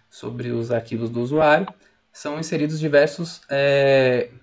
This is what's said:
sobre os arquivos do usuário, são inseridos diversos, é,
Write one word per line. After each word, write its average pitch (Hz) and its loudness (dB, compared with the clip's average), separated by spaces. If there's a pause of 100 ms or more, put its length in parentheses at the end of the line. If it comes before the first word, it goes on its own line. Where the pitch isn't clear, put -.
(100)
sobre 120 -10
os 117 -4
arquivos 117 -4
do 120 -6
usuário, 151 2 (460)
são 151 -10
inseridos 156 -4
diversos, 151 2
é, 139 2 (140)